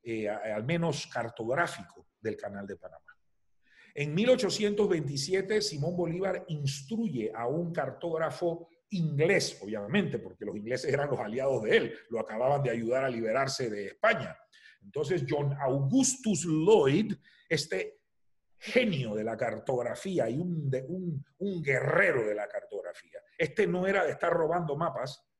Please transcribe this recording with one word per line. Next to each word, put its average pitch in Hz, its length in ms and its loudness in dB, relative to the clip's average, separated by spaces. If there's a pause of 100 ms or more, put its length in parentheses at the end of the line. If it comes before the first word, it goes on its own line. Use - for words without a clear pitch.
eh, 110 260 -4
a-, 107 260 -4
al 110 100 -2
menos 165 420 0
cartográfico, 120 1000 -4 (120)
del 107 160 -4
Canal 101 300 -10
de 98 100 -10
Panamá. - 280 -18 (880)
En 147 200 -4
mil 226 160 4
ochocientos 208 580 2
veintisiete, 185 720 0
Simón 165 360 -2
Bolívar 180 520 -2
instruye 143 880 -2
a 117 120 -4
un 165 260 -2
cartógrafo 165 960 -2 (200)
inglés, 160 720 2
obviamente, 110 560 0
porque 101 280 -10
los 101 100 -6
ingleses 120 360 -2
eran 143 180 0
los 120 80 0
aliados 120 460 -2
de 117 120 4
él, 113 180 2 (140)
lo 113 120 -4
acababan 127 420 0
de 120 80 2
ayudar 117 340 0
a 131 60 0
liberarse 120 580 0
de 104 200 -6
España. 151 480 0 (460)
Entonces, 143 460 -2
John 143 320 0
Augustus 143 880 2
Lloyd, 170 680 6 (360)
este - 500 -2 (640)
genio 185 540 2
de 107 80 -2
la 110 140 -2
cartografía 120 920 -2
y 123 80 -2
un, 165 320 -2
de, 127 200 0
un, 175 360 -4 (140)
un 180 240 -2
guerrero 139 640 4
de 104 80 0
la 104 140 -4
cartografía, - 720 -10 (160)
este 160 300 2
no 180 200 0
era 196 180 2
de - 80 0
estar 170 200 0
robando 165 440 2
mapas 139 480 -4 (160)